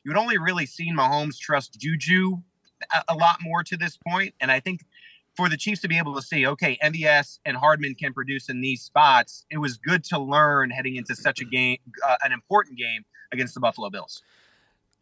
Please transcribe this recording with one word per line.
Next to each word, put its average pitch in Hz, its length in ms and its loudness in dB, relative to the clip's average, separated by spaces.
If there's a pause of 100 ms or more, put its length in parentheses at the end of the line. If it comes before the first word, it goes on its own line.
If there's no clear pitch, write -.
You 143 60 -8
had 170 60 2
only 226 200 0
really 170 280 0
seen 170 300 -6
Mahomes 143 420 0
trust 143 400 -4
Juju 165 600 0 (580)
a, 160 180 0
a - 20 2
lot 170 260 4
more 165 220 -2
to 175 140 -6
this 170 200 -6 (100)
point. 190 340 -2
And 131 100 0
I 131 80 2
think 185 220 -6 (560)
for 180 100 2
the 156 80 2
Chiefs 208 260 -4
to - 60 -6
be 165 120 2
able 147 160 -4
to 135 60 -4
see, 139 260 0
okay, 143 340 -2
M 156 120 0
V 156 120 -6
S 147 400 2
and 135 100 -4
Hardman 143 380 2
can 139 180 -6
produce 131 380 -6
in 127 100 -6
these 131 220 -4
spots, 139 720 4
it 151 80 -6
was 131 180 -4
good 170 280 0
to 160 140 -4
learn 139 520 2
heading 131 240 -6
into 120 200 -8
such 131 260 -2
a 123 40 -10
game, 127 320 0 (280)
uh, 131 180 4
an 131 80 0
important 143 480 0
game 113 260 -8 (260)
against 123 220 -4
the 123 60 -16
Buffalo 110 320 -2
Bills. - 320 -14 (800)